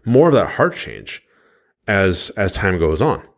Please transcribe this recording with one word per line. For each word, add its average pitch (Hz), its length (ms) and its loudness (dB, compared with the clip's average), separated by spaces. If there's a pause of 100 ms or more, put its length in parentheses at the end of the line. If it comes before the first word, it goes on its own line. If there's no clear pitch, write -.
more 131 220 4
of 151 80 4
that 95 160 2
heart 165 240 -2
change - 480 -14 (640)
as, 95 440 0
as 98 220 -4
time 92 240 -2
goes 80 240 0
on. 135 220 -2 (140)